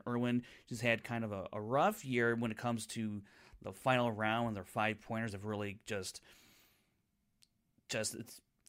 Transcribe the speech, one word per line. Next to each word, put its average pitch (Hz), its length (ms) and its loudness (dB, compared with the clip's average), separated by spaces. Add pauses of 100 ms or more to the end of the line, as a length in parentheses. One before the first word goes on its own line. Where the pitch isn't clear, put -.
Irwin. 120 340 2 (260)
She's 120 140 -8
had 117 220 4
kind 117 200 -2
of 107 80 -4
a, 95 220 -4
a 107 80 -4
rough 139 420 2
year 120 320 4
when 117 140 0
it 107 80 -4
comes 117 300 -2
to 107 340 -4 (400)
the 104 100 -6
final 123 400 2
round, 110 360 2
and 107 100 -2
their 95 60 -4
five-pointers 110 680 -2
have 101 120 -8
really 104 400 -2
just, 98 340 -4 (1700)
just, 110 260 -2
it's, - 260 -12 (280)